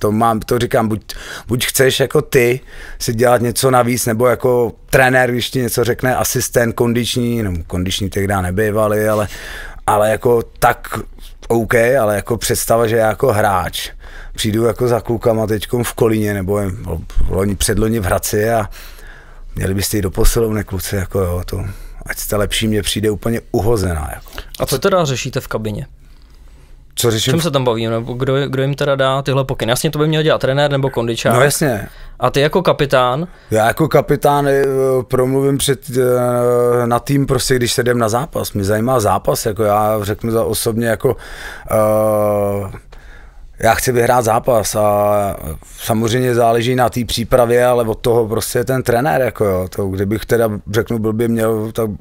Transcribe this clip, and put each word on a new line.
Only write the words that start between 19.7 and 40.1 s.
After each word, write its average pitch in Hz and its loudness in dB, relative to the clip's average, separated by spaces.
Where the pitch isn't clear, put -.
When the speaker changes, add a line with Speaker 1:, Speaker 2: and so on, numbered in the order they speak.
Speaker 1:
byste 101 -2
jít 104 0
do 92 -2
posilovny, 110 2
kluci, 95 -6
jako 95 -2
jo, 90 -2
to, 95 -6
ať - -10
jste - -6
lepší", 104 0
mně 107 0
přijde 107 -2
úplně 113 -4
uhozená, 95 0
jako. - -20
Speaker 2:
A 131 -2
co 135 -2
teda 185 2
řešíte 131 -4
v - -14
kabině? 110 -6
Speaker 1:
Co 120 2
řeším? 110 0
Speaker 2:
O - 2
čem 165 2
se 160 -2
tam 135 0
bavíme, 113 0
nebo 117 -4
kdo, 131 -2
kdo 131 -2
jim 139 0
teda 143 -2
dá 135 0
tyhle 135 0
pokyny? 123 -4
Jasně, 143 0
to 151 -4
by 151 2
měl 156 0
dělat 139 2
trenér 143 2
nebo 135 0
kondičák. 117 0
Speaker 1:
No 120 4
jasně. 143 0
Speaker 2:
A 123 2
ty 139 0
jako 156 2
kapitán? 139 2
Speaker 1:
Já 110 2
jako 151 2
kapitán, 143 2
eh, 139 2
promluvím 135 0
před, 131 0
eh, 123 2
na 120 2
tým 139 0
prostě, 131 0
když 120 0
se - 0
jdem 120 2
na 117 0
zápas. 113 -4
Mě 104 -2
zajímá 110 2
zápas, 104 0
jako 110 -2
já 107 2
řeknu 107 -4